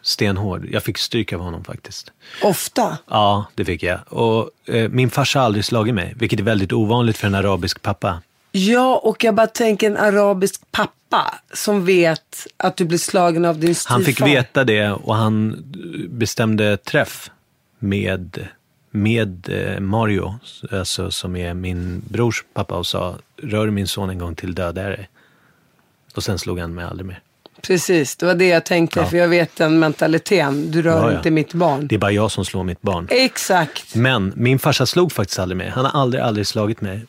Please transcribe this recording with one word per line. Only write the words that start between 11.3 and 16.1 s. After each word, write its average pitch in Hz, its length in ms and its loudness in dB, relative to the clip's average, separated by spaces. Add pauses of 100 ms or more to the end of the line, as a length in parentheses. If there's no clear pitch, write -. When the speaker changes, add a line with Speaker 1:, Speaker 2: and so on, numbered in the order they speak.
Speaker 2:
som 202 320 0
vet 170 600 2 (100)
att 185 200 -2
du 185 80 2
blir 165 120 0
slagen 175 480 2
av 160 140 0
din 165 160 2
styvfar. - 200 -2
Speaker 1:
Han 196 80 2
fick 135 180 0
veta 135 420 4
det 104 280 4
och 107 240 -2
han 110 480 0 (460)
bestämde 110 680 0